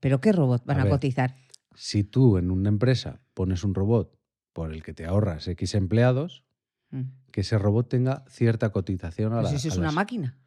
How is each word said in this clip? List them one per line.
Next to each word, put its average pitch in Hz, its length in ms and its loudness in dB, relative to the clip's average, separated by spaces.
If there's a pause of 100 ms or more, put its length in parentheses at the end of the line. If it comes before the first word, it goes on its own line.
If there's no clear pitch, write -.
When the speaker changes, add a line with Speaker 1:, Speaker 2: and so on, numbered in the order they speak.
Speaker 1:
¿Pero 135 200 2
qué 214 120 4
robot 127 320 2
van 139 140 -2
Speaker 2:
A - 20 0
Speaker 1:
a - 40 2
Speaker 2:
ver, 101 80 4
Speaker 1:
cotizar? 131 440 0 (380)
Speaker 2:
si - 300 -2
tú 123 340 4
en 87 120 0
una 95 180 0
empresa 123 520 0 (140)
pones 92 300 -2
un 98 100 0
robot 98 440 0 (340)
por 80 200 -8
el 80 100 -12
que 80 100 -14
te 80 140 -14
ahorras 87 420 -2
X 90 260 -6
empleados, 120 720 0 (500)
Speaker 1:
Mm. 131 100 -8 (260)
Speaker 2:
que 104 100 -4
ese 104 160 -2
robot 104 320 2
tenga 131 400 0
cierta 113 420 0
cotización 98 600 -4
a 117 80 -2
Speaker 1:
Pues 127 120 -2
Speaker 2:
la, 147 40 -2
Speaker 1:
eso 139 120 -4
es 170 80 -4
Speaker 2:
a - 20 0
Speaker 1:
una 165 80 0
Speaker 2:
las 151 80 -2
Speaker 1:
máquina. 190 520 -4